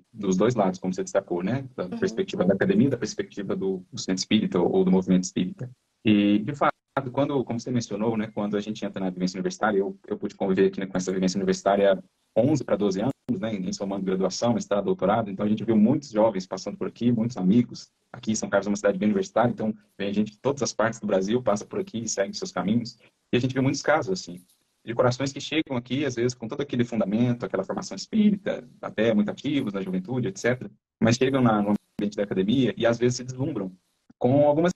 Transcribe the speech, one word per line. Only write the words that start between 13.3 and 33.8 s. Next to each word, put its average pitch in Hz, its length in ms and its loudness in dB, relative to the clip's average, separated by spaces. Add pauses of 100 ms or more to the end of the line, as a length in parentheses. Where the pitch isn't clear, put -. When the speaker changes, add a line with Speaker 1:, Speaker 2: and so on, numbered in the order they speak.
Speaker 1:
né, 110 160 -4
em 92 180 -6
somando 98 320 -6
graduação, 95 480 0
mestrado, 101 320 -2
doutorado, 98 440 0
então 101 160 -4
a 107 40 0
gente 107 160 0
viu 110 100 2
muitos 110 360 4
jovens 104 340 2
passando 95 320 -8
por 92 100 -4
aqui, 120 240 0
muitos 117 260 0
amigos. 104 520 2 (240)
Aqui - 180 -6
em 107 40 0
São 98 140 -6
Carlos 98 180 2
é - 20 0
uma 101 60 2
cidade 98 220 0
bem 104 100 0
universitária, 107 440 2
então 110 220 -4 (240)
vem 101 160 -4
gente 107 200 -2
de - 60 -20
todas 139 220 -2
as 117 100 -2
partes 113 280 -2
do 107 80 -6
Brasil, 104 340 0
passa 104 240 -2
por 104 140 -6
aqui 98 200 -8
e 117 80 -8
segue 101 260 -4
seus - 180 -8
caminhos. 117 460 -2 (360)
E 123 40 2
a - 20 2
gente 127 140 -2
viu 131 100 0
muitos 139 180 0
casos, 151 320 0
assim, 87 260 -10 (460)
de 110 80 -8
corações 127 400 0
que 139 80 -12
chegam 147 340 -4
aqui, 127 300 -2
às 127 100 -4
vezes, 123 180 0
com - 140 -12
todo 123 140 -6
aquele 120 240 -2
fundamento, 113 600 0
aquela 95 180 2
formação - 320 -6
espírita, - 720 2 (160)
até 110 320 2
muito 104 180 2
ativos 131 420 -2
na 98 80 -4
juventude, 95 460 -4
et 95 100 -6
cetera, 123 340 -2 (300)
mas 113 140 4
chegam 135 260 2
na, 110 200 4
no 104 120 2 (260)
ambiente 104 160 -4
da 104 80 -2
academia 104 540 2
e, 113 80 0
às 117 120 4
vezes, 123 200 2
se 127 60 -10
deslumbram 127 520 -6 (420)